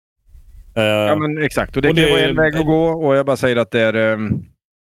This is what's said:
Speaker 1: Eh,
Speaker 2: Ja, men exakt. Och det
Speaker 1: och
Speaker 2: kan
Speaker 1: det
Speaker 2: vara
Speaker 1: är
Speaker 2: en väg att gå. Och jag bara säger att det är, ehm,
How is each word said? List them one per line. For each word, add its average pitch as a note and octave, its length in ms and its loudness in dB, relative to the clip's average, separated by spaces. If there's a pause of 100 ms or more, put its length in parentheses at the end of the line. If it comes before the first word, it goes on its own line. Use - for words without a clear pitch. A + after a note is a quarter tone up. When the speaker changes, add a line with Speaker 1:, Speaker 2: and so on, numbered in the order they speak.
(760)
Speaker 1:
Eh, A2+ 80 0
Speaker 2:
Ja, G#2+ 320 2
men D3+ 260 -4
exakt. C3 340 -4
Och C3+ 60 0
det C#3+ 80 2
Speaker 1:
och D#3+ 60 0
Speaker 2:
kan E3 80 4
Speaker 1:
det D3+ 60 2
Speaker 2:
vara C#3 100 2
Speaker 1:
är C#3 80 0
Speaker 2:
en C3 80 -4
väg D#3 200 0
att D#3+ 100 0
gå. D#3+ 200 2
Och D#3+ 300 0
jag C#3 100 0
bara C3+ 100 0
säger B2 200 0
att A#2 140 0
det A#2+ 100 0
är, A2 140 2
ehm, A2 500 -2 (400)